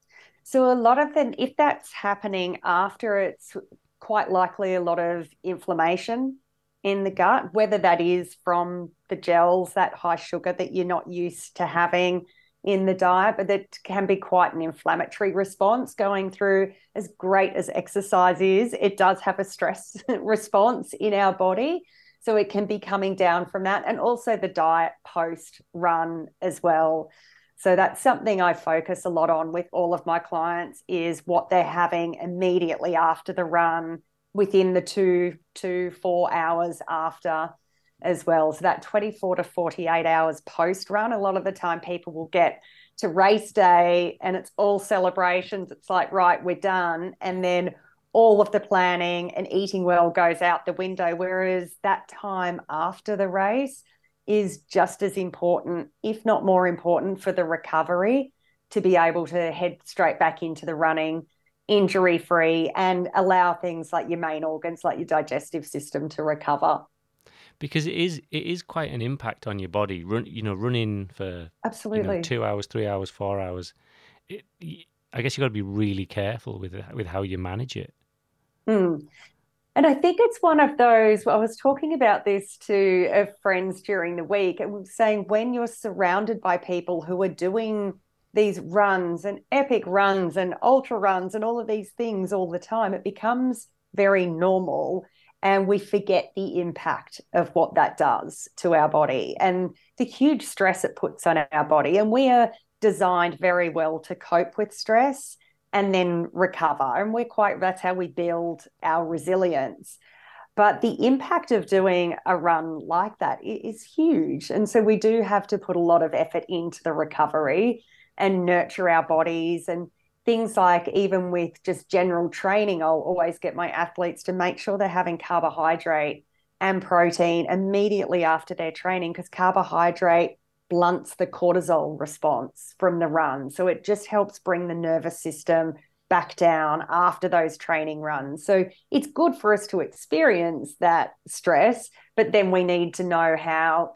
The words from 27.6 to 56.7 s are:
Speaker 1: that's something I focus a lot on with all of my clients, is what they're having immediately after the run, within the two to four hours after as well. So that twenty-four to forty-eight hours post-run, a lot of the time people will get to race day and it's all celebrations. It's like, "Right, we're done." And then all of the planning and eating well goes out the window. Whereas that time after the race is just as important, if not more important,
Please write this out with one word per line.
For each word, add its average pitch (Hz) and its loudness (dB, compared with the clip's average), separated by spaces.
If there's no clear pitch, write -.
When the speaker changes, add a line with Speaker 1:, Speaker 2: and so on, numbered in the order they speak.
Speaker 1:
that's - 2
something 214 0
I 175 4
focus 165 -4
a 180 -2
lot 165 0
on 160 0
with 170 -4
all 175 -2
of 175 -4
my 170 0
clients, 170 -6
is 170 -4
what - 0
they're 180 4
having 170 -2
immediately 180 0
after 165 0
the 180 -2
run, 165 0
within 190 2
the 180 2
two 180 0
to 180 -6
four 175 -2
hours 170 -2
after 160 -4
as 175 -2
well. 156 4
So 156 -14
that 180 2
twenty-four 208 -4
to 175 -2
forty-eight 165 -2
hours 160 2
post-run, 196 -2
a 220 -4
lot 196 0
of 180 -4
the 190 -2
time 175 -4
people 175 -10
will 160 -10
get 170 0
to 180 -2
race 202 2
day 175 4
and 185 -2
it's - -10
all 202 2
celebrations. 185 -2
It's - -12
like, 180 0
"Right, 180 4
we're 175 -2
done." 180 -2
And 185 -4
then 180 0
all 220 8
of 208 4
the 202 2
planning 175 0
and 190 -6
eating 190 -2
well 175 4
goes 170 2
out 175 0
the 180 -4
window. 185 -4
Whereas 185 -2
that 196 -2
time 185 -6
after 180 -4
the 190 0
race 208 -2
is 202 0
just - 0
as 196 -4
important, 175 -4
if 220 -6
not 220 2
more 185 4
important, 175 -2